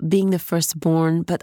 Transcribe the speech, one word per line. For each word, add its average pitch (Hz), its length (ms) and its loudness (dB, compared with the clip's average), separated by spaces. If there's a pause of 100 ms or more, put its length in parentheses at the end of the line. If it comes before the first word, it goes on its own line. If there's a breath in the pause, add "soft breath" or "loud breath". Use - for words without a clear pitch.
being 190 220 2
the 185 80 0
firstborn, 160 840 0
but 175 200 -4